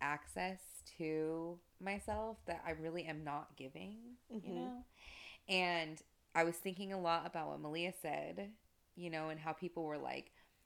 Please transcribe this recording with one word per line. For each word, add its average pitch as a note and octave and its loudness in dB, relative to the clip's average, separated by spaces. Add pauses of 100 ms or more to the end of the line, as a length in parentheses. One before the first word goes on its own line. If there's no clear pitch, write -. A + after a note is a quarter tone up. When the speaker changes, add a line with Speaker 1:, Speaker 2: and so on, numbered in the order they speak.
Speaker 1:
access F3+ 0 (380)
to D#3+ 2 (220)
myself G#3 0 (100)
that E3+ -2
I E3 0
really D#3+ -2
am D#3 -4
not D3 -4
giving, F#3 -8 (320)
you A3+ -6
Speaker 2:
Mm-hmm. F3+ -4
Speaker 1:
know? B3 -4 (640)
And F3 4 (320)
I E3 10
was E3+ 4
thinking F#3+ -2
a F#3+ 0
lot E3 4
about D#3+ -2
what D3 -2
Malia E3 0 (100)
said, E3 -2 (440)
you F3 -4
know, D#3 0
and D#3 -4
how D#3 0
people E3+ -2
were, D3+ 0
like, C3 -2 (360)